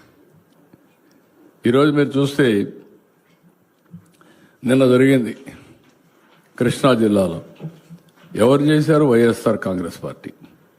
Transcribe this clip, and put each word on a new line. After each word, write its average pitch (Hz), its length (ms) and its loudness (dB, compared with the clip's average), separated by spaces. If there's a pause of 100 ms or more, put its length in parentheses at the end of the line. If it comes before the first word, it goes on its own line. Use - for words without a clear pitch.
(1700)
ఈరోజు 139 240 2
మీరు 143 260 -2
చూస్తే 127 540 -2 (1900)
నిన్న 131 220 2
జరిగింది 127 500 2 (1200)
కృష్ణా 127 360 0
జిల్లాలో. 101 480 0 (920)
ఎవరు 135 260 2
చేశారు? 151 420 2
వైఎస్ఆర్ 117 540 0
కాంగ్రెస్ 90 460 -8
పార్టీ. - 260 -14 (480)